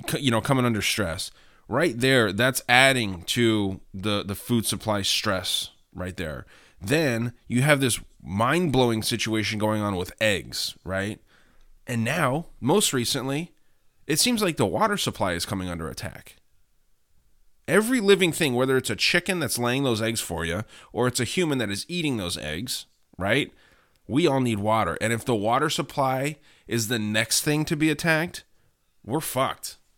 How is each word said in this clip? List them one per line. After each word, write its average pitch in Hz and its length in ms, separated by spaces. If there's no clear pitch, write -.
c-, 147 120
you 139 120
know, 113 80
coming 131 240
under 113 180
stress. 90 500
Right 123 320
there, 123 320
that's 120 380
adding 123 540
to 107 580
the, 101 300
the 98 120
food 117 300
supply 104 360
stress - 720
right 92 220
there. 78 300
Then 120 540
you 120 120
have 143 200
this 127 180
mind-blowing 120 840
situation 110 560
going 107 220
on 101 160
with 90 240
eggs, 90 640
right? 95 340
And 117 200
now, 147 400
most 175 320
recently, 135 560
it 147 140
seems 233 240
like 170 140
the 127 80
water 196 320
supply 101 340
is 87 140
coming 92 240
under 82 180
attack. - 480
Every 220 320
living 190 320
thing, 143 200
whether 131 220
it's 131 140
a 107 80
chicken 180 420
that's 139 180
laying 127 260
those 117 180
eggs 113 180
for 82 240
you, 85 220
or 123 160
it's 120 140
a 117 40
human 156 340
that 110 100
is 101 180
eating 156 300
those 87 200
eggs, 80 480
right? 107 360
We 151 220
all 135 140
need 117 180
water. 104 400
And 113 140
if 113 100
the 123 120
water 120 340
supply 139 640
is 113 220
the 120 100
next 107 440
thing 151 200
to 160 140
be 156 120
attacked, 160 540
we're 131 160
fucked. - 560